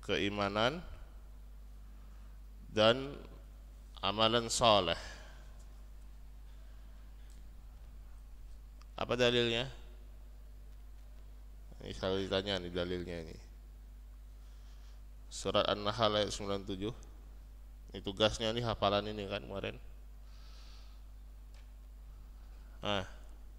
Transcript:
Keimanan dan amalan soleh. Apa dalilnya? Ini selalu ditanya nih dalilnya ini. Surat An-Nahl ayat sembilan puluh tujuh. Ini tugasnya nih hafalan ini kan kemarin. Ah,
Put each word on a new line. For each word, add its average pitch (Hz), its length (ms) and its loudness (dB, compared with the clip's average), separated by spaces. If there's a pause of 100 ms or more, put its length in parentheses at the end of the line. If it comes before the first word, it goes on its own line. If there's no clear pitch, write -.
Keimanan 101 800 4 (1800)
dan 123 480 8 (880)
amalan 113 480 6
soleh. 101 480 10 (4000)
Apa 120 160 2
dalilnya? 120 560 6 (2250)
Ini 98 80 -6
selalu 95 320 2
ditanya 98 320 4
nih 87 160 -2
dalilnya 90 480 0
ini. - 140 -8 (1900)
Surat 98 400 6
An-Nahl 104 480 6
ayat 98 160 4
sembilan 98 320 -2
puluh 107 80 -4
tujuh. 101 200 -2 (1000)
Ini 98 80 -6
tugasnya 107 480 4
nih 120 160 2
hafalan 101 400 6
ini 107 240 -2
kan 98 160 -2
kemarin. 104 320 -4 (3000)
Ah, 101 240 2 (520)